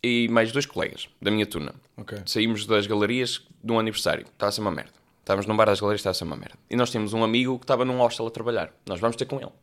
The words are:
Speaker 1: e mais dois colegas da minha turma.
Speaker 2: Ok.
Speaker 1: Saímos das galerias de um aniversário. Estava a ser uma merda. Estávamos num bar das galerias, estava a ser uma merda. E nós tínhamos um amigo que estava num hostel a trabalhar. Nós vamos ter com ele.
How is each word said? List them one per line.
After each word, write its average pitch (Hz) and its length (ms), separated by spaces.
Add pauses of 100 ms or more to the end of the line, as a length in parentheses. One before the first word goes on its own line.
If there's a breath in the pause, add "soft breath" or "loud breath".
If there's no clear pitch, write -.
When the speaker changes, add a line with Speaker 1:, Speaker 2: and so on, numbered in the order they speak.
Speaker 1:
e 120 240
mais 113 240
dois 139 140
colegas - 420 (140)
da 101 100
minha 107 140
turma. 73 280 (220)
Speaker 2:
Ok. 104 300
Speaker 1:
Saímos 113 400
das 104 200
galerias 110 560 (220)
de 113 80
um 113 80
aniversário. 107 460
Estava - 240
a - 20
ser - 80
uma 104 120
merda. 71 200 (300)
Estávamos 98 260
num 110 80
bar 107 120
das 101 120
galerias, 104 220
estava 98 100
a 90 40
ser 90 100
uma 78 100
merda. - 200 (140)
E - 60
nós 120 160
tínhamos 107 220
um 113 100
amigo 123 340
que 123 60
estava 127 220
num 127 140
hostel 117 280
a 113 40
trabalhar. 110 420 (120)
Nós 92 140
vamos 117 160
ter - 80
com 135 140
ele. 123 140 (120)